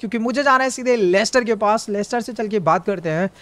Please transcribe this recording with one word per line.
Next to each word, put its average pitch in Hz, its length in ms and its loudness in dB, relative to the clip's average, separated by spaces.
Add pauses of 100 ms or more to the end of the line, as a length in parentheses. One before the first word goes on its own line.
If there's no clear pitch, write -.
क्योंकि 233 180 -4
मुझे 247 240 -2
जाना 262 220 4
है 262 60 0
सीधे 247 260 0
लेस्टर 208 480 2
के 220 100 0
पास। 214 340 0
लेस्टर 208 320 -4
से 233 120 -8
चल 214 160 -6
के 214 100 0
बात 170 280 2
करते 175 220 -4
हैं। 165 200 0 (140)